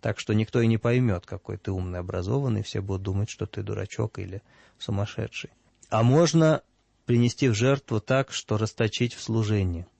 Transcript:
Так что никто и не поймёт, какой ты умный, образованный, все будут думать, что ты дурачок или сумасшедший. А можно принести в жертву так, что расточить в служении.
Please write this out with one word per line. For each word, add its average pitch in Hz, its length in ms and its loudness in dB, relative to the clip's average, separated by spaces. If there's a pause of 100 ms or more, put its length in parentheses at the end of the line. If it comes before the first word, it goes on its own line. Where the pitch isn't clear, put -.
Так 107 180 -4
что - 140 -2
никто 107 280 2
и 113 60 4
не 113 100 4
поймёт, 117 480 0
какой 98 320 -10
ты - 140 -6
умный, 90 280 -4
образованный, 104 640 -2
все 107 200 -6
будут 98 200 -4
думать, 98 280 -2
что - 180 -8
ты - 160 -10
дурачок 101 560 -6
или - 240 -10 (340)
сумасшедший. - 720 -6 (400)
А 110 140 2
можно 156 580 4 (440)
принести 120 440 2
в 113 60 2
жертву 123 440 2
так, 131 320 0
что - 260 -4
расточить 110 560 -2
в - 80 -16
служении. 104 680 0 (120)